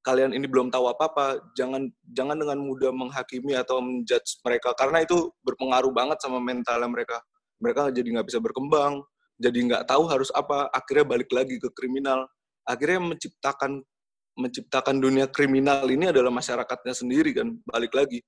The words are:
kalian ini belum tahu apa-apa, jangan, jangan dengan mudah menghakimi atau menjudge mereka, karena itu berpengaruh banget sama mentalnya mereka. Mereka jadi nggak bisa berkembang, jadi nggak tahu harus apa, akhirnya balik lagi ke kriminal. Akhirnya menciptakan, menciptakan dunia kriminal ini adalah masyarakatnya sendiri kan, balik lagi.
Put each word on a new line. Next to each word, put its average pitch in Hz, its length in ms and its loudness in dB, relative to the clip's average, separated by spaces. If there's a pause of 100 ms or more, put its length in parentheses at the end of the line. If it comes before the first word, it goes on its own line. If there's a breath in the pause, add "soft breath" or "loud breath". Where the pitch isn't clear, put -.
kalian 131 320 2
ini 135 120 -4
belum 131 240 2
tahu 127 220 2
apa-apa, 143 480 0 (160)
jangan, 131 320 -4 (220)
jangan 131 260 -2
dengan 147 240 -4
mudah 135 320 -2
menghakimi 127 640 -6
atau 127 240 0
menjudge 123 640 -2
mereka, 120 320 0
karena 151 320 2
itu 175 240 2 (100)
berpengaruh 131 540 0
banget 131 240 0
sama 127 240 -4
mentalnya 120 480 -2
mereka. 117 300 -6 (400)
Mereka 131 320 0
jadi 123 180 -2
nggak 113 160 -2
bisa 117 140 -4
berkembang, 143 640 0 (320)
jadi 120 220 0
nggak 120 260 2
tahu 151 240 4
harus 135 240 2
apa, 143 400 -2
akhirnya 135 320 4
balik 123 240 0
lagi 127 280 0
ke 120 140 -8
kriminal. 131 540 -2 (400)
Akhirnya 143 340 0
menciptakan, 139 840 -4 (520)
menciptakan 131 600 -2
dunia 135 320 4
kriminal 139 560 2
ini 139 240 2
adalah 127 240 4
masyarakatnya 123 640 -6
sendiri 131 400 0
kan, 117 280 -4
balik 117 280 -2
lagi. 131 360 0